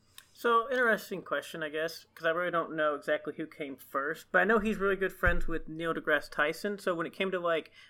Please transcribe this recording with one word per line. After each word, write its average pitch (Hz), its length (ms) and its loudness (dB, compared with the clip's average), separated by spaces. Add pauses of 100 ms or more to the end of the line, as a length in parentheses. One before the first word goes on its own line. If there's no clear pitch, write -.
(340)
So, 233 380 2
interesting 220 500 0
question, 151 420 -6
I 151 60 -6
guess, 156 360 -6 (100)
'cause 160 100 -10
I 165 60 4
really 175 200 -2
don't 160 240 -2
know 151 200 0
exactly 151 420 -4
who 160 100 -6
came 139 300 -12
first, 143 540 -6
but 185 80 6
I 180 60 6
know 220 140 6
he's 202 180 0
really 196 200 0
good 190 160 -2
friends 175 340 4
with 160 220 -2
Neil 160 240 -4
deGrasse 151 380 0
Tyson. 165 480 0
So 185 160 0
when 165 120 -2
it - 60 -10
came 190 180 -2
to, 185 80 -2
like, 165 320 0 (180)